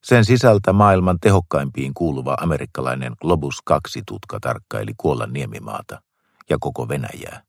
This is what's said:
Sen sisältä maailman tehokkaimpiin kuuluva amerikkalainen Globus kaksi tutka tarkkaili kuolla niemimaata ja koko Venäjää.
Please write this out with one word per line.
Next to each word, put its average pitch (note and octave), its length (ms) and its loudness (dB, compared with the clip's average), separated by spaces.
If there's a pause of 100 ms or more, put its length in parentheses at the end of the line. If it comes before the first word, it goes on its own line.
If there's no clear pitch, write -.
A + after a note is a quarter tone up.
Sen A#2+ 200 6
sisältä A2 480 4
maailman F#2 480 4
tehokkaimpiin C#2 720 0
kuuluva C2+ 460 -2
amerikkalainen C2 800 -4
Globus D2+ 440 -2
kaksi D2 420 -2
tutka - 340 -12
tarkkaili - 560 -8
kuolla B1 300 -2
niemimaata A1 760 -12 (480)
ja D2 100 2
koko - 280 -6
Venäjää. - 600 -8